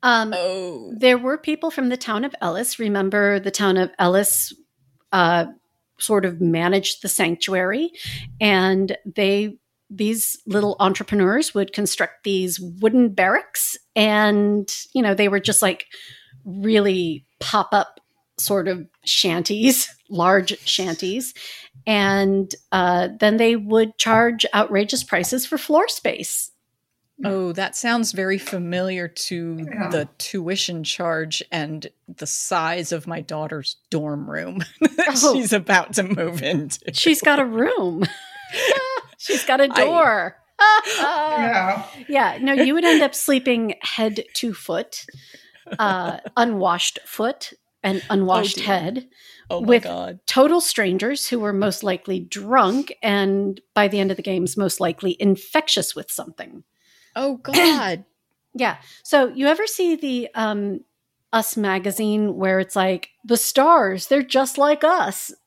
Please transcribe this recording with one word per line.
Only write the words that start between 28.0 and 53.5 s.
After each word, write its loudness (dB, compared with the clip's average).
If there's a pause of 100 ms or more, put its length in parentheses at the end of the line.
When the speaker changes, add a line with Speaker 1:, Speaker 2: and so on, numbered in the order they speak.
Speaker 2:
very -2
familiar -4
to -8
Speaker 3:
Yeah. -6
Speaker 2:
the -4 (100)
tuition -6
charge -4
and -6 (280)
the -12
size -4
of -8
my -10
daughter's -10 (120)
dorm -6
room -8
<laughs> -10
that 0
Speaker 1:
Oh. 6
Speaker 2:
she's 0
about 2
to 0
move -2
into. -4
Speaker 1:
She's 2
got 4
a 4
room. 0
<laughs> -4
She's -2
got 4
a 4
Speaker 2:
I 4
Speaker 1:
door. 2 (220)
<laughs> 6 (120)
Speaker 3:
Yeah. 0 (200)
Speaker 1:
Yeah, 0
no, 0
you 4
would 2
end 6
up 0
sleeping 0
head -4 (100)
to -4
foot, -8 (720)
uh, -2
Speaker 2:
<laughs> -8
Speaker 1:
unwashed 0
foot -6 (280)
and -2
unwashed 2
Speaker 2:
Oh, -8
dear. -6
Speaker 1:
head -2 (400)
Speaker 2:
Oh, -4
my -2
Speaker 1:
with 6
Speaker 2:
God. -8
Speaker 1:
total 4
strangers -2
who -2
were -2
most -2
likely -4
drunk 0 (100)
and 0 (160)